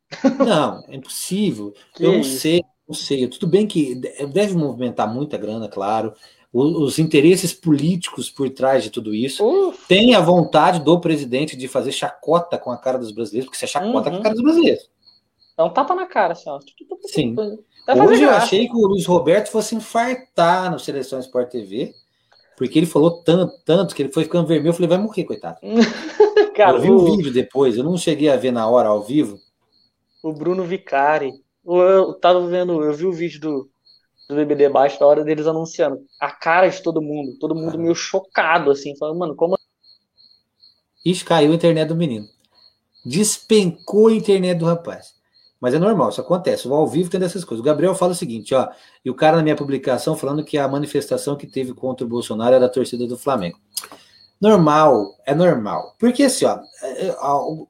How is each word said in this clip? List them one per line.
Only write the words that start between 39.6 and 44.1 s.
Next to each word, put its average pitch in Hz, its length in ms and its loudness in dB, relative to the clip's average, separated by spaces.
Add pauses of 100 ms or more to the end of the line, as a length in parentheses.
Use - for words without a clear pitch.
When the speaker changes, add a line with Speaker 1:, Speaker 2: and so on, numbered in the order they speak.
Speaker 2:
Ixi, 175 180 -2
caiu 156 300 4
a - 20 2
internet 160 320 2
do 165 80 -4
menino. 131 320 -4 (800)
Despencou 202 1040 2
a 226 60 6